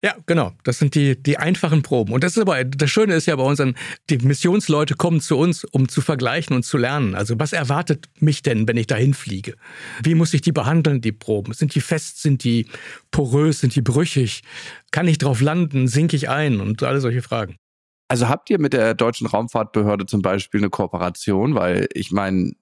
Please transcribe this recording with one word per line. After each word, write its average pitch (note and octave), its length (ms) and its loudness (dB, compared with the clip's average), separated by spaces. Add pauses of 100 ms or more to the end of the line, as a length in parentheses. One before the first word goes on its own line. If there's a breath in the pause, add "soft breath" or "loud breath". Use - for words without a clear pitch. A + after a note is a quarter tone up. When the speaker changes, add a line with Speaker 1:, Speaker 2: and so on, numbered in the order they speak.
Speaker 1:
Ja, G3+ 220 0
genau. D3 300 0 (100)
Das B2+ 140 0
sind C#3+ 160 2
die, C#3+ 280 2
die C#3+ 140 0
einfachen D#3+ 460 2
Proben. A#2 320 0
Und C3 100 2
das F3+ 140 0
ist - 20 2
aber, D#3+ 240 2
das C3+ 260 0
Schöne G#3+ 220 2
ist D#3+ 140 0
ja D#3+ 100 0
bei C3 60 0
unseren, C3+ 320 2 (340 loud breath)
die D3 80 2
Missionsleute D3 800 2
kommen E3+ 260 0
zu - 160 0
uns, F3 280 0
um C3+ 260 0
zu - 100 -2
vergleichen C3+ 560 -2
und A#2+ 80 -2
zu - 140 -2
lernen. B2 360 0
Also G#2 240 -2
was D3 140 -2
erwartet D3+ 560 -2 (100)
mich D3+ 220 2
denn, A2+ 260 0
wenn A#2 120 0
ich A2 80 -2
dahin B2+ 260 2
fliege? F#2+ 440 -6 (460 loud breath)
Wie D#3+ 120 2
muss E3 180 2
ich D3 80 2
die E3 120 0
behandeln, C#3+ 500 2
die A2+ 100 -2
Proben? G#2+ 400 -4
Sind C#3+ 220 -2
die C#3 80 2
fest? - 400 -6
Sind C#3 200 2
die A#2 240 0 (440 loud breath)
porös? C#3+ 500 2
Sind B2+ 160 2
die C3+ 60 2
brüchig? C3 600 0 (500 loud breath)
Kann F3 160 0
ich D#3 100 4
drauf C3+ 240 2
landen? C#3+ 460 2
Sink D#3 260 2
ich C#3 160 -2
ein? C3+ 300 0
Und G#2 220 -2
alle C3+ 200 0
solche B2 180 0
Fragen. G#2+ 360 -6 (520)
Speaker 2:
Also B2 220 2
habt - 180 -2
ihr G3+ 100 2
mit C#3+ 140 2
der A2+ 220 2
Deutschen A#2 320 -2
Raumfahrtbehörde G#2+ 800 0
zum G2+ 160 -2
Beispiel F#2+ 380 0
eine G2+ 100 0
Kooperation? F#2+ 840 -2
Weil F#2 380 0
ich - 180 -8
meine F#2+ 520 0